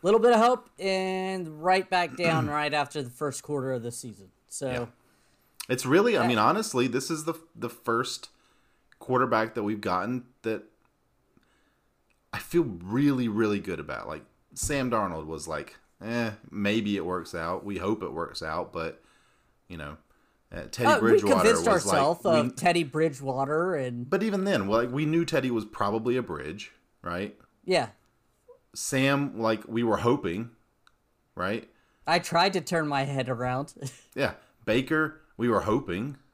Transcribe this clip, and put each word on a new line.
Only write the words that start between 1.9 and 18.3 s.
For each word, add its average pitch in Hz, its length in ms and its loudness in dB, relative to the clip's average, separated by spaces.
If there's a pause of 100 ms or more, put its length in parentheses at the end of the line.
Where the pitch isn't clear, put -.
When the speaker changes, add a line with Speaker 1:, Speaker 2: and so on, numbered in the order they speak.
Speaker 1:
down 160 300 2
<clears throat> 147 40 -2
right 147 240 -2
after 147 280 -2
the 123 60 -8
first 139 340 -6
quarter 135 300 -4
of 120 100 -4
the 120 80 -6
season. 98 400 -14 (180)
So 135 220 -8
Speaker 2:
Yeah. 123 160 -4 (840)
It's 123 160 -2
really, 196 320 6
I 120 40 4
Speaker 1:
Yeah. 117 60 4
Speaker 2:
mean, 120 100 4
honestly, 131 480 2
this 131 240 -2
is 151 140 -6
the, 160 80 -4 (240)
the 113 140 -8
first - 580 -4 (680)
quarterback 120 560 2
that 110 80 -4
we've 104 180 -2
gotten 107 460 -2 (160)
that 110 220 -4 (1700)
I - 40 -8
feel 170 260 0
really, 120 640 0
really 104 320 2
good 82 200 -8
about. 69 280 -10
Like, 76 160 -10 (280)
Sam 135 380 -2
Darnold 92 360 -2
was 78 220 -10
like, 76 280 -8 (280)
"Eh, 117 280 -4 (180)
maybe 101 460 0
it 85 100 -2
works 90 280 -6
out. 87 300 -4
We 101 140 -6
hope 104 240 -2
it 85 100 -8
works 82 300 -8